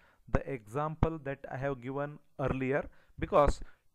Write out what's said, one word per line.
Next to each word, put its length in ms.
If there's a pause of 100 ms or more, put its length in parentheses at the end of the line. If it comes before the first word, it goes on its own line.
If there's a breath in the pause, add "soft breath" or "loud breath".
(300 soft breath)
the 200
example 760
that 260
I 60
have 240
given 380 (200)
earlier, 500 (300 soft breath)
because 420 (340 loud breath)